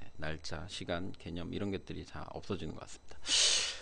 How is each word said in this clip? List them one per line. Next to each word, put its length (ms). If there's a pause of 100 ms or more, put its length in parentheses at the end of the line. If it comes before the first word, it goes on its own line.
(160)
날짜, 520
시간, 440
개념 420
이런 180
것들이 340
다 260
없어지는 420
것 80
같습니다. 360 (640)